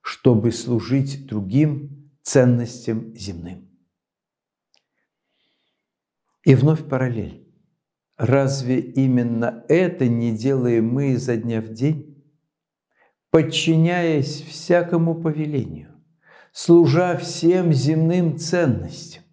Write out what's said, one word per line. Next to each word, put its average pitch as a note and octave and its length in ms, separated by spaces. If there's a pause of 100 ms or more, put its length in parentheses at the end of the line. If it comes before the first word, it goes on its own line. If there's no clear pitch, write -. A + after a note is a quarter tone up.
чтобы A2+ 500
служить B2 720
другим C3 840 (100)
ценностям A#2+ 920
земным. F2+ 520 (2750)
И C3+ 100
вновь D#3 340
параллель. B2 600 (680)
Разве C3 680
именно A#2+ 880
это E3+ 400
не A#2 300
делаем A#2+ 520
мы C3+ 240
изо A#2+ 240
дня A2+ 220
в A2 100
день, C#3 540 (1080)
подчиняясь D#3+ 1120
всякому E3+ 760
повелению, D3 800 (520)
служа E3+ 680
всем F3 560
земным D#3+ 640
ценностям - 960